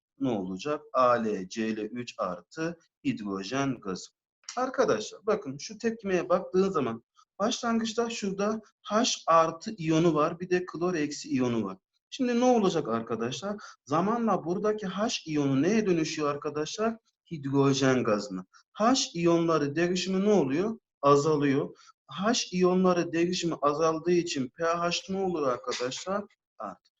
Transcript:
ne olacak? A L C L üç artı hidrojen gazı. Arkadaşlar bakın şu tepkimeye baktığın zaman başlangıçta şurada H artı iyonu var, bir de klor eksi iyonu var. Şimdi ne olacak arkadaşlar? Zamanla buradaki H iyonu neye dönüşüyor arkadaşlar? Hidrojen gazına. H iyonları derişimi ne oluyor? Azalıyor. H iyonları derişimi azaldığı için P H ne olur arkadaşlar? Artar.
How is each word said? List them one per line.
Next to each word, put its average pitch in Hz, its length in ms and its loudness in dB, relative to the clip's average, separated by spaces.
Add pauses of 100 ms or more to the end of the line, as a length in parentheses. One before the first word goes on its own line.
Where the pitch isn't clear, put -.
(200)
ne 135 80 0
olacak? 107 540 -4 (100)
A 127 200 4
L 104 360 -2
C 110 280 -4
L - 20 -8
üç 120 400 -8
artı 156 600 -6 (260)
hidrojen 117 760 -4
gazı. 92 300 -8 (460)
Arkadaşlar 240 680 -2
bakın 143 320 -2
şu 214 200 -14
tepkimeye 196 500 -2
baktığın 185 420 2
zaman 120 320 -2 (360)
başlangıçta 233 720 -2
şurada 208 500 -2 (220)
H 220 220 0 (220)
artı 160 500 4
iyonu 160 380 4
var, 165 260 0
bir 185 100 -6
de 180 160 0
klor 175 280 -4
eksi 147 340 -4
iyonu 123 360 0
var. 95 140 -8 (320)
Şimdi 240 300 0
ne 247 40 2
olacak 196 440 4
arkadaşlar? 117 680 -4 (280)
Zamanla 190 600 0
buradaki 208 420 -2
H 196 400 -4
iyonu 143 360 2
neye 208 240 4
dönüşüyor 156 480 0
arkadaşlar? 156 640 -4 (340)
Hidrojen 135 760 2
gazına. 101 420 -2 (260)
H 233 220 4 (200)
iyonları 165 600 2
derişimi 185 480 0
ne 208 80 4
oluyor? 180 460 2 (240)
Azalıyor. 143 760 4 (300)
H 190 460 -2
iyonları 180 600 4
derişimi 170 420 0
azaldığı 160 580 0
için 165 360 0
P 165 160 -8
H 170 260 0 (180)
ne 190 140 -2
olur 175 200 -2
arkadaşlar? 135 840 -4 (340)
Artar. 101 420 -14